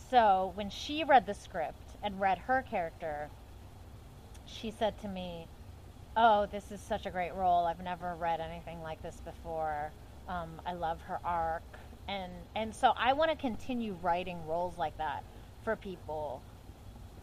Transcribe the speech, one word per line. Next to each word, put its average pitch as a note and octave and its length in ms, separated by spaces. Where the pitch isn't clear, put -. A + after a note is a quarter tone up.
so F#3+ 440
when G3+ 160
she D4+ 340
read C4 220
the G#3 80
script D3+ 420
and F#3+ 180
read F#3+ 180
her C4 320
character, D#3+ 580
she - 240
said G#3 320
to G#3 60
me, F3 380
"Oh, G#3+ 300
this G3+ 240
is G3+ 100
such G3+ 260
a F#3+ 40
great F3 240
role. F3 320
I've E3+ 160
never F3+ 320
read E3 260
anything E3 420
like D#3+ 200
this E3 220
before. D#3 680
Um, F3 200
I F3+ 100
love E3+ 280
her F3+ 220
arc." E3 380
And, F#3+ 240
and A3 200
so A#3 220
I A#3 180
wanna D#4 220
continue A#3 680
writing F3+ 440
roles E3+ 320
like D#3 200
that D3 240
for A3 120
people D3+ 640